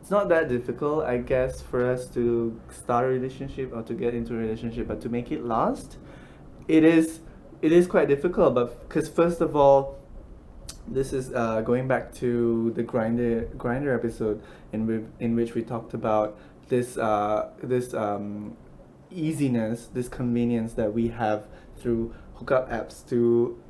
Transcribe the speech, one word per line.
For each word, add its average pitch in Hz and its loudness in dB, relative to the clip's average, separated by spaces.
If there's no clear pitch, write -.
it's - -4
not 170 2
that 160 4
difficult, 131 -2
I 123 0
guess, 127 0
for 123 0
us 127 -2
to 117 0
start 120 0
a 131 0
relationship 131 -4
or 113 -6
to 117 -8
get 120 -2
into 117 -4
a - -4
relationship, 113 -4
but 107 -6
to 123 -6
make 120 -4
it 135 -6
last, 127 -2
it 160 8
is, 160 6
it 156 4
is 175 8
quite 160 4
difficult, 143 4
but, 120 -2
'cause 156 -2
first 170 2
of 151 0
all, 139 6
this 131 -2
is, 131 -6
uh, 113 0
going 123 0
back 120 -2
to 117 2
the 117 -2
Grindr, 117 0
Grindr 131 -2
episode 113 -2
in 110 -2
whi-, 113 -4
in 117 0
which 117 0
we 117 -2
talked 113 -8
about 107 0
this, 123 0
uh, 107 0
this, 123 -2
um, 104 -4
easiness, 135 -2
this 123 -4
convenience 120 0
that 107 0
we 117 0
have 107 -2
through 117 -2
hookup 127 0
apps - -8
to 120 2